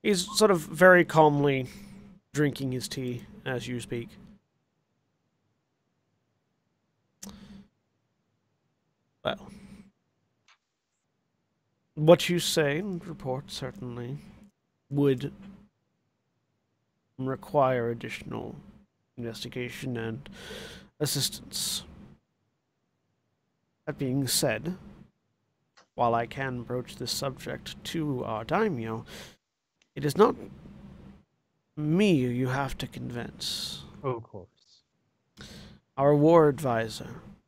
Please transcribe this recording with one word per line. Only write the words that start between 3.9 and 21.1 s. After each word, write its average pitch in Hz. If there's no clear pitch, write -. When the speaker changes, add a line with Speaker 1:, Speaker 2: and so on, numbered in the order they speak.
Speaker 1:
Well, -
what 165
you 175
say 151
and 185
report 143
certainly 123
would 139
require 131
additional -
investigation 120
and 113
assistance. -